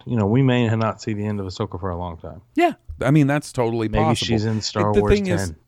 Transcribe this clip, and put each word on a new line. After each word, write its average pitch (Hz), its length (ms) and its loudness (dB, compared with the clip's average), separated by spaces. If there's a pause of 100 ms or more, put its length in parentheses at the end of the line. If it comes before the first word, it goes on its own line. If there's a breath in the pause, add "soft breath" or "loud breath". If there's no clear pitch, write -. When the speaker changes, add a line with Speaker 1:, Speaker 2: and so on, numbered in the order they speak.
Speaker 1:
You 127 100 -4
know, 107 100 2
we 117 160 4
may 123 320 4
not 110 280 -2
see 113 120 -6
the 104 120 -6
end 104 160 -4
of 95 60 -6
Ahsoka 92 300 -8
for 92 120 -6
a 87 80 -6
long 87 200 -8
time. 76 220 -16 (160)
Speaker 2:
Yeah. 320 180 2 (280)
I 135 100 2
mean, 147 160 6
that's 147 240 -2
totally 117 380 -2
Speaker 1:
Maybe 107 160 2
Speaker 2:
possible. - 220 0
Speaker 1:
she's 110 180 0
in 110 160 -2
Star 104 320 0
Speaker 2:
The 104 80 4
Speaker 1:
Wars 104 120 4
Speaker 2:
thing 101 140 2
is, 92 220 0
Speaker 1:
ten. 78 60 -12 (120)